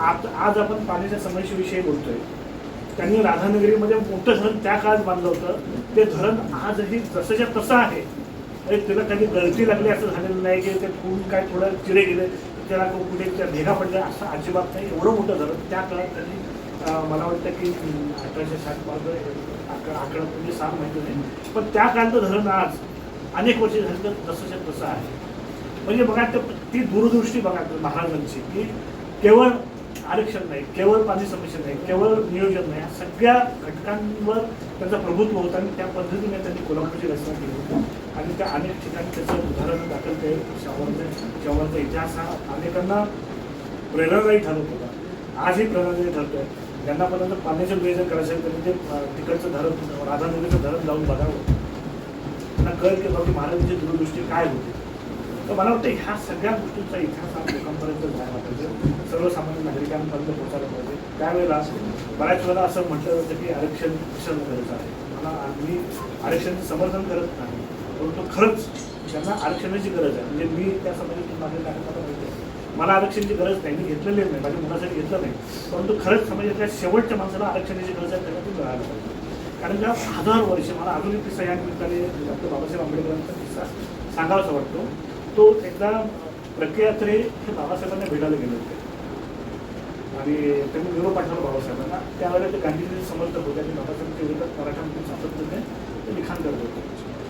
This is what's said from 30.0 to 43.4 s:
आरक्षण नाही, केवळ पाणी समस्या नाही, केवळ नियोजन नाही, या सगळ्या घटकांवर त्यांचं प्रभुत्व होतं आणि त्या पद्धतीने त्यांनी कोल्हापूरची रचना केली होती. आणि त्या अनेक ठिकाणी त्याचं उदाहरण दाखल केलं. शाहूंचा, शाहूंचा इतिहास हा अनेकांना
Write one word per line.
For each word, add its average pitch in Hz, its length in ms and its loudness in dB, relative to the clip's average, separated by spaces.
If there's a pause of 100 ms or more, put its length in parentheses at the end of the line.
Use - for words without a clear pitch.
आरक्षण 185 420 0
नाही, 143 140 -6
केवळ 208 380 6
पाणी 202 240 2
समस्या 180 400 -6
नाही, 143 120 -4
केवळ 190 300 4
नियोजन 185 640 4
नाही, 151 120 -4
या - 60 -4
सगळ्या 233 460 4 (300)
घटकांवर 208 720 -2 (420)
त्यांचं 190 200 0
प्रभुत्व 208 380 2
होतं 175 200 0
आणि 196 200 -2
त्या 185 80 -4
पद्धतीने 185 580 -4
त्यांनी 180 220 -4
कोल्हापूरची 156 420 -2
रचना 151 260 -2
केली 139 180 -4
होती. 139 220 -4 (460)
आणि 170 180 -4
त्या 190 100 0
अनेक 180 240 -2
ठिकाणी 170 440 -6
त्याचं 170 180 -2
उदाहरण 165 560 0
दाखल 151 240 -4
केलं. 156 500 -2
शाहूंचा, 147 640 -4 (180)
शाहूंचा 151 340 0
इतिहास 160 380 -2
हा 160 380 -6
अनेकांना 180 500 0 (880)